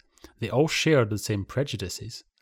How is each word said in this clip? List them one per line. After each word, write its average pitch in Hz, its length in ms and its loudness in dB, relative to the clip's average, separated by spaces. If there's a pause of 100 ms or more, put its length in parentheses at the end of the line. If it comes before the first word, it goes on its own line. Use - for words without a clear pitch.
(400)
they 110 100 -4
all 151 180 2
shared 143 420 4
the 107 80 -2
same 101 260 -2
prejudices 110 800 -6 (180)